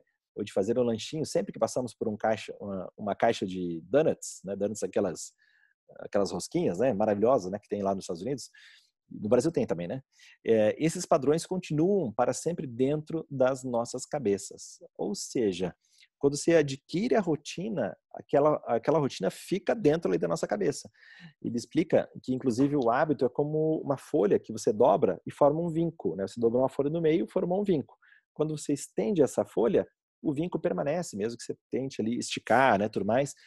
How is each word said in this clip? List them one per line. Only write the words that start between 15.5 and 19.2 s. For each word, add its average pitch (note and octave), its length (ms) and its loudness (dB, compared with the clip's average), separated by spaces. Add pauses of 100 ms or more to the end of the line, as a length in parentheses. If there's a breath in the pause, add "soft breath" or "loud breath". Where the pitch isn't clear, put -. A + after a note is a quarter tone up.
quando C#3+ 160 2
você E3 200 2
adquire D#3 600 0
a A3+ 60 4
rotina, E3+ 760 -4 (180)
aquela, D3 420 2 (100)
aquela A#2+ 340 2
rotina D3+ 300 -2